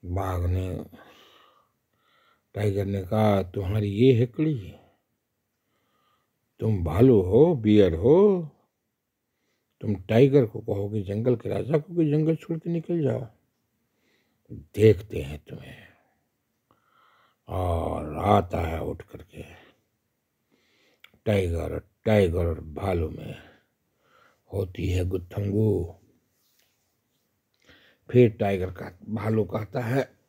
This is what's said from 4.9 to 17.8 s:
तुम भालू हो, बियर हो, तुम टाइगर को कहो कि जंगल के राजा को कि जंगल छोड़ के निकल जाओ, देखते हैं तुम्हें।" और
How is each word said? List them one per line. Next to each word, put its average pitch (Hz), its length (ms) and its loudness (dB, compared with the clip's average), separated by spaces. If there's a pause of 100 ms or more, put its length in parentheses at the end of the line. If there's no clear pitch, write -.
तुम 104 240 0
भालू 101 380 6
हो, 127 320 4
बियर 104 400 4
हो, 165 540 4 (1300)
तुम 107 140 -4
टाइगर 117 520 4
को 110 140 -10
कहो 101 300 -6
कि 107 120 -4
जंगल 110 340 -2
के 107 120 -10
राजा 101 300 -2
को 170 180 -6
कि 160 140 0
जंगल 156 260 0
छोड़ 165 220 -8
के 170 120 -8
निकल 170 320 -4
जाओ, 120 260 -2 (1200)
देखते 95 720 2
हैं 73 220 -12
तुम्हें।" - 440 -20 (1600)
और 80 680 -4